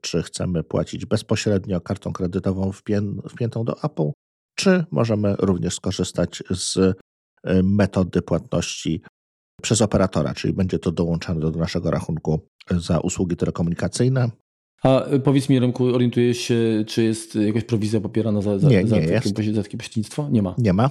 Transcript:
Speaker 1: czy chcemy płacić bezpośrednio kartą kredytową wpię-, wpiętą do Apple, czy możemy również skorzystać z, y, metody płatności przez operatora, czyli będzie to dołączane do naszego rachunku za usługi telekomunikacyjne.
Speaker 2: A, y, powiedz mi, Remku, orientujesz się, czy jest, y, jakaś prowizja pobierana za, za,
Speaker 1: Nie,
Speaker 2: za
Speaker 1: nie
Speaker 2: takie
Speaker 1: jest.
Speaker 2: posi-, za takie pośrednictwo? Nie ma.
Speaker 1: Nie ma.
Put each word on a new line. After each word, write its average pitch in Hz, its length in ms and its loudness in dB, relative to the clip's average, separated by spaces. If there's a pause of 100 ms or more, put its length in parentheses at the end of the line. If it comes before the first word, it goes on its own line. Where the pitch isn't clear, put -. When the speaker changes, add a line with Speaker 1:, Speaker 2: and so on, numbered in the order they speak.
Speaker 1:
czy - 220 -2
chcemy 85 420 -4
płacić - 420 -4
bezpośrednio 104 760 -2
kartą - 320 -6
kredytową 95 600 -2
wpię-, 101 560 -4
wpiętą 117 360 -6
do - 180 -6
Apple, 151 280 -2 (480)
czy 185 320 4
możemy 107 480 2
również 90 360 0
skorzystać - 760 -4
z, - 260 -4
y, 95 160 4 (680)
metody 95 600 2
płatności - 760 -4 (640)
przez 113 200 2
operatora, 95 520 0
czyli - 200 -2
będzie 92 240 0
to 85 140 -2
dołączane 82 480 -2
do 78 100 0
naszego 82 400 -2
rachunku 78 500 -2 (300)
za 85 300 0
usługi 87 360 -2
telekomunikacyjne. 120 920 -2 (520)
Speaker 2:
A, 131 300 4
y, 139 80 2
powiedz 135 280 2
mi, 135 120 6
Remku, 123 240 0 (100)
orientujesz 120 440 2
się, 113 480 2
czy 113 180 0
jest, 113 320 -2
y, 107 100 2
jakaś 107 180 0
prowizja 107 360 0
pobierana 104 420 0
za, 101 160 0
za, 143 100 6
Speaker 1:
Nie, 113 180 6
Speaker 2:
za 113 100 4
Speaker 1:
nie 87 60 4
Speaker 2:
takie 80 100 2
Speaker 1:
jest. 107 240 0
Speaker 2:
posi-, 107 180 0
za 107 80 0
takie - 160 -8
pośrednictwo? 120 520 -6
Nie 117 120 2
ma. 95 160 -2
Speaker 1:
Nie 110 140 4
ma. 117 180 4